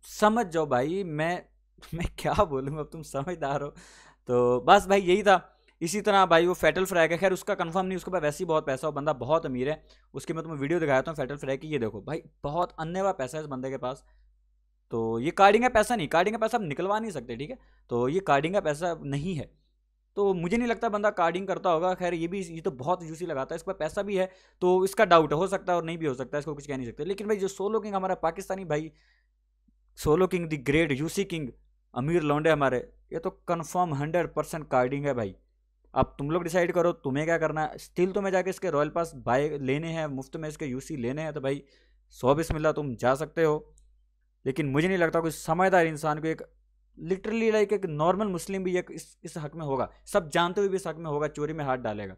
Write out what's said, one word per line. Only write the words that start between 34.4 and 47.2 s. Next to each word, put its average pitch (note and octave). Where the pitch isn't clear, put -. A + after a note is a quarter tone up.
कार्डिंग C3+
है C#3+
भाई। G#2+
अब -
तुम C#3+
लोग F3
डिसाइड E3+
करो E3+
तुम्हें C#3+
क्या E3
करना D#3
है। -
स्टिल -
तुम्हें G3
जाके F#3
इसके F#3
रॉयल D3+
पास E3
बाय C#3
लेने C#3+
हैं, D#3+
मुफ्त C3+
में D#3+
इसके D3+
यूसी C3
लेने B2+
हैं, D#3
तो D3+
भाई C#3
सौ C3
बिस्मिल्लाह D#3
तुम D3
जा B2
सकते D3+
हो। D3+
लेकिन C3+
मुझे C#3+
नहीं F#3+
लगता E3
कोई E3
समझदार F3
इंसान D#3
को, D#3+
एक D#3+
literally G#3+